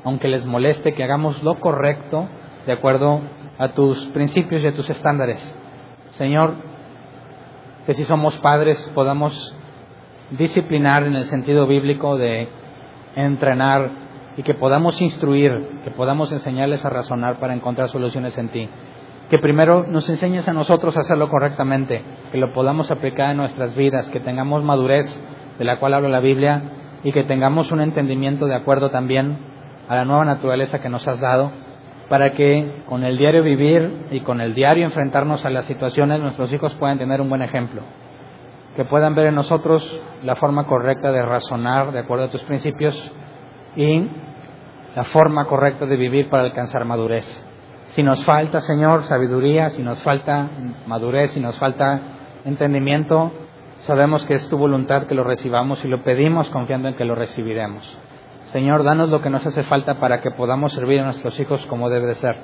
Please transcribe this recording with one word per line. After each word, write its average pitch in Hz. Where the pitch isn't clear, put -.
aunque 131
les 131
moleste, 143
que 131
hagamos 139
lo 165
correcto 147
de 127
acuerdo 135
a 131
tus 135
principios 151
y 147
a 143
tus 143
estándares. 143
Señor, 156
que 143
si 151
somos 151
padres 147
podamos 139
disciplinar 147
en 143
el 131
sentido 143
bíblico 139
de 117
entrenar 135
y 139
que 147
podamos 147
instruir, 143
que 127
podamos 139
enseñarles 139
a 143
razonar 123
para 127
encontrar 123
soluciones 123
en 117
ti. 113
Que 156
primero 160
nos 160
enseñes 180
a 175
nosotros 160
a 160
hacerlo 151
correctamente, 135
que 135
lo 127
podamos 139
aplicar 135
en 143
nuestras 131
vidas, 135
que 127
tengamos 131
madurez 143
de 120
la 120
cual 139
habla 143
la 131
Biblia 139
y 139
que 139
tengamos 143
un 156
entendimiento 143
de 135
acuerdo 135
también 131
a 123
la 123
nueva 143
naturaleza 135
que 131
nos 123
has 127
dado, 131
para 139
que 143
con 127
el 127
diario 156
vivir 156
y 139
con 123
el 113
diario 147
enfrentarnos 143
a 139
las 131
situaciones, 143
nuestros 131
hijos 143
puedan 139
tener 131
un 135
buen 131
ejemplo, 120
que 135
puedan 151
ver 156
en 151
nosotros 156
la 127
forma 143
correcta 135
de 131
razonar 123
de 131
acuerdo 123
a 127
tus 131
principios 147
y 156
la 120
forma 156
correcta 139
de 135
vivir 127
para 131
alcanzar 123
madurez. 113
Si -
nos 139
falta, 156
Señor, 151
sabiduría, 143
si 131
nos 120
falta 143
madurez, 123
si 147
nos 120
falta 139
entendimiento, 147
sabemos 147
que 147
es 135
tu 151
voluntad 139
que -
lo 131
recibamos 123
y 143
lo 127
pedimos 151
confiando 131
en 131
que 120
lo 117
recibiremos. 110
Señor, 143
danos 156
lo 151
que 143
nos 135
hace 147
falta 139
para 123
que 127
podamos 131
servir 135
a 135
nuestros 123
hijos 139
como 120
debe 120
de 120
ser. 120